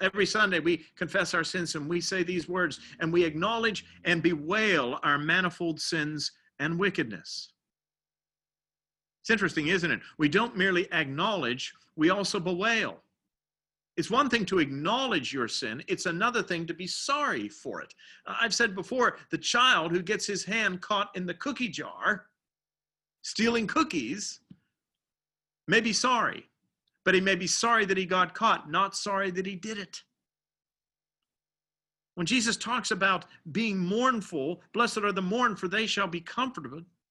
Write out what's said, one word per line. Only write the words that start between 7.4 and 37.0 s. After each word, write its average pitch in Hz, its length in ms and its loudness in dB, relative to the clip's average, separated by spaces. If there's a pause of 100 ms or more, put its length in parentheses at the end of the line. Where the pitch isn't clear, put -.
It's - 60 4
interesting, 165 380 2
isn't 175 200 2
it? 117 120 0 (180)
We 151 100 4
don't 208 260 2
merely 185 380 2
acknowledge, 151 800 -2 (220)
we 160 160 6
also 202 280 0
bewail. 185 640 0 (960)
It's 180 140 -2
one 262 180 4
thing 226 160 2
to 190 140 2
acknowledge 156 720 0
your 127 140 -2
sin. 117 400 -6
It's - 180 -4
another 202 380 0
thing 170 240 -6
to 165 80 -6
be 185 100 -10
sorry 214 640 -2
for 98 320 -10
it. - 100 -14 (360)
Uh, - 120 -6
I've 226 140 0
said 220 220 2
before, 220 420 0 (140)
the 165 80 -2
child 233 520 4
who 180 120 2
gets 208 240 -2
his 196 180 -4
hand 196 340 -2
caught 202 360 -2
in 185 100 -6
the 175 80 -4
cookie 247 360 -4
jar, 143 580 -4 (960)
stealing 233 420 0
cookies, 180 760 -2 (1300)
may 214 140 6
be 226 100 2
sorry, 226 560 0 (560)
but 185 120 6
he 185 60 6
may 190 120 4
be 180 140 0
sorry 226 380 4
that 185 120 0
he 185 80 0
got 180 300 2
caught, 170 340 2
not 196 260 0
sorry 196 360 -2
that 180 160 -4
he 196 80 -8
did 214 240 -10
it. - 240 -14 (2000)
When 170 140 -4
Jesus 226 300 2
talks 233 340 -4
about 190 340 0 (260)
being 208 240 0
mournful, 185 840 0 (100)
"Blessed 226 280 2
are 202 120 2
the 190 80 -2
mourn, 214 360 2
for 185 120 -4
they 208 200 0
shall 196 200 0
be 170 140 -6
comforted." 170 640 -6 (260)